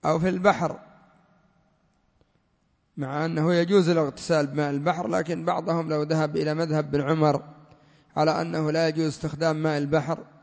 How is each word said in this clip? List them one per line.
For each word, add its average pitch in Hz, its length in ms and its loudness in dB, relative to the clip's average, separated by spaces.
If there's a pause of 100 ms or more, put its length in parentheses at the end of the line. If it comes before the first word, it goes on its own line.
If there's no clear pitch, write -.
أو 160 140 2
في 180 100 2
البحر، 185 500 0 (2250)
مع 147 280 -4
أنه 165 280 0
يجوز 175 360 4
الاغتسال 156 580 0
بماء 143 220 -2
البحر، 143 380 -2
لكن 170 380 -2
بعضهم 170 440 -2
لو 151 140 0
ذهب 156 340 -2
إلى 151 160 0
مذهب 156 380 -2
بن 143 100 0
عمر 147 420 2 (720)
على 156 260 2
أنه 160 300 -2
لا 160 160 2
يجوز 160 180 0
استخدام 156 500 -2
ماء 156 220 0
البحر 143 480 -2 (180)